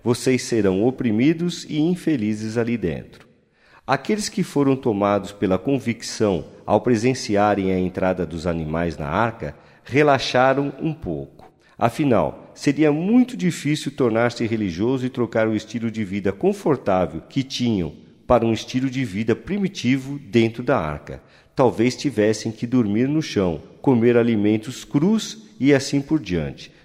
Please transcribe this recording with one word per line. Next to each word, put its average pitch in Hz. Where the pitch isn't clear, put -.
Vocês 123
serão 98
oprimidos 131
e 151
infelizes 113
ali 120
dentro." 80
Aqueles 208
que -
foram 139
tomados 101
pela 92
convicção 113
ao 104
presenciarem 104
a 92
entrada 92
dos 80
animais 82
na 73
arca, 92
relaxaram 135
um 160
pouco. 76
Afinal, 113
seria 147
muito 220
difícil 151
tornar-se 117
religioso 110
e 127
trocar 113
o 110
estilo 113
de 107
vida 98
confortável 95
que -
tinham 104
para 113
um 113
estilo 127
de 131
vida 110
primitivo 139
dentro 113
da 127
arca. 73
Talvez 120
tivessem 110
que 120
dormir 117
no 156
chão, 92
comer 120
alimentos 110
crus 202
e 139
assim 139
por 151
diante. 82